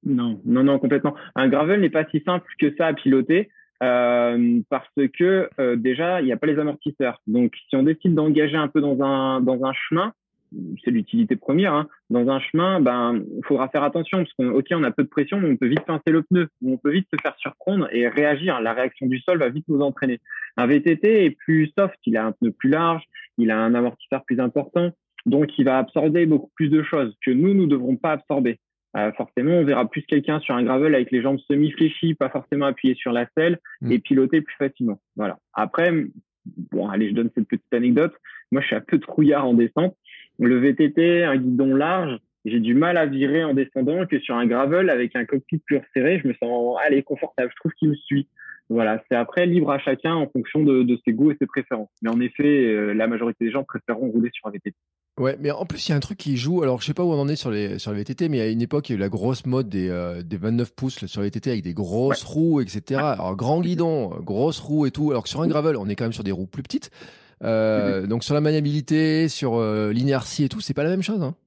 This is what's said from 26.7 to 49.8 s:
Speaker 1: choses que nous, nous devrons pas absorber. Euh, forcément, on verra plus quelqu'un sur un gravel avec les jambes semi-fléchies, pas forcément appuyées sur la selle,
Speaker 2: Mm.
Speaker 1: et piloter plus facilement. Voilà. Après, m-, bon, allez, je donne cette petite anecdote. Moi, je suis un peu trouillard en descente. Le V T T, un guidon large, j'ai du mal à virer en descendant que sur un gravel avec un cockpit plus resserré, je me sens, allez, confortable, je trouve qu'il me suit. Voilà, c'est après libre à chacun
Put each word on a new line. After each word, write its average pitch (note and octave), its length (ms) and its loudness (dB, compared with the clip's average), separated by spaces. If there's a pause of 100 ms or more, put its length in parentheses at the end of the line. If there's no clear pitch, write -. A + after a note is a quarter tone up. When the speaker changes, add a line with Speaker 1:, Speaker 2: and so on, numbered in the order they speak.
Speaker 1:
choses C3+ 320 -2 (100)
que C3 60 2
nous, E3 220 4
nous F#3+ 140 4
devrons C3 280 2
pas D#3 160 -2
absorber. C3+ 480 -2 (380)
Euh, G#2 160 0
forcément, B2+ 400 -2
on E3+ 100 4
verra B2+ 260 2
plus D3+ 120 -6
quelqu'un D3+ 400 0
sur C#3 120 -4
un B2 100 0
gravel C3+ 320 2
avec B2+ 160 0
les B2+ 100 0
jambes C3+ 180 0 (100)
semi-fléchies, D3+ 640 2
pas C#3 140 -2
forcément C#3+ 380 -4
appuyées C3 300 0
sur A#2+ 180 -4
la A#2+ 120 0 (120)
selle, E3 200 2 (220)
Speaker 2:
Mm. B2 140 -2
Speaker 1:
et A#2+ 60 2
piloter C3+ 420 2
plus - 160 -14
facilement. B2 420 -4 (160)
Voilà. G#2 240 -4 (140)
Après, E3 340 0
m-, E3 220 0 (360)
bon, - 440 -6
allez, G#2 200 0
je G#2 60 -2
donne A#2 180 0
cette A2 140 -2
petite - 260 -4
anecdote. B2 400 2 (380)
Moi, C4+ 100 2
je - 60 -4
suis - 80 -2
un - 60 -4
peu - 180 2
trouillard C#3+ 480 2
en B2 60 4
descente. A#2+ 420 2 (440)
Le B2 200 4
V C3 160 4
T D3+ 160 2
T, E3+ 320 4
un C#3 140 2
guidon B2+ 360 2
large, D3+ 460 0 (240)
j'ai A2+ 160 0
du A2+ 140 2
mal E3+ 240 4
à D#3 80 4
virer C#3+ 400 0
en D3 80 0
descendant C3+ 520 0
que D3+ 140 0
sur - 160 -6
un A#2+ 100 0
gravel C#3 440 2
avec B2 260 0
un B2 80 -2
cockpit C#3 360 -4
plus - 180 -2
resserré, C#3+ 440 0
je C3+ 60 -2
me A#2+ 60 0
sens, A#2+ 520 -2
allez, C#3 160 2
confortable, C#3 480 -6
je - 120 -18
trouve E3 180 -2
qu'il D#3 120 2
me C#3+ 40 -2
suit. C#3+ 320 -4 (420)
Voilà, A2 400 0
c'est B2 80 0
après F3 300 0
libre E3+ 240 2
à C#3 80 -2
chacun C#3+ 360 -2